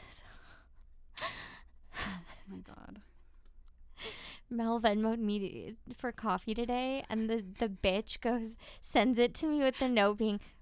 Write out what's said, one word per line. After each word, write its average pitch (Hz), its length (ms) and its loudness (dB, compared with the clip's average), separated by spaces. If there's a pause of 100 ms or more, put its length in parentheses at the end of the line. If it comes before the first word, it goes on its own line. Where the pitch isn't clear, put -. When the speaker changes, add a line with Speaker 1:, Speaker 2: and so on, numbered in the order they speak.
(120)
Speaker 1:
so - 1120 -14 (720)
Speaker 2:
Oh 190 240 -6 (260)
my 190 120 -12
God. - 440 -16 (1500)
Speaker 1:
Mel 233 300 0
Venmo'd 220 400 4
me 208 580 -2 (120)
to, 247 60 -12
for 240 180 -4
coffee 214 420 -2
today, 247 540 0
and 220 200 0
the, 226 160 0 (140)
the 226 100 2
bitch 196 520 0
goes, 226 340 0 (260)
sends 233 380 4
it 240 160 6
to 320 140 0
me 302 100 2
with 262 220 4
the 262 80 4
note 208 300 6
being, 214 200 2 (240)